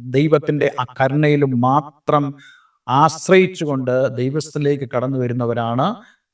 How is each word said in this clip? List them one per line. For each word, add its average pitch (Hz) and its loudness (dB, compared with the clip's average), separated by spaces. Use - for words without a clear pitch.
ദൈവത്തിന്റെ 151 2
ആ 123 -4
കരുണയിലും 143 2
മാത്രം 143 0
ആശ്രയിച്ചുകൊണ്ട് 151 2
ദൈവസ്ഥലേക്ക് 143 -2
കടന്നു 131 -2
വരുന്നവരാണ് 120 -2